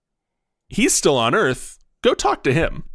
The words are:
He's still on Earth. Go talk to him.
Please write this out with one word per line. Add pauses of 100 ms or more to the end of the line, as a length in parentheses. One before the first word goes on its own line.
(680)
He's
still
on
Earth. (240)
Go
talk
to
him.